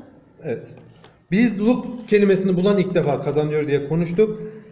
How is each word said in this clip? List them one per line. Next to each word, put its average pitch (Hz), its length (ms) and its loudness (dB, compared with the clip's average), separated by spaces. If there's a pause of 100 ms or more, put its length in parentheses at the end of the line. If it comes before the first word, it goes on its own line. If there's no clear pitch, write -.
(440)
Evet. - 300 -8 (560)
Biz 202 300 2
luk 226 260 0 (220)
kelimesini 196 480 4
bulan 196 220 2
ilk 175 160 0
defa 143 280 0
kazanıyor 151 440 -2
diye 143 220 0
konuştuk. 175 520 0 (320)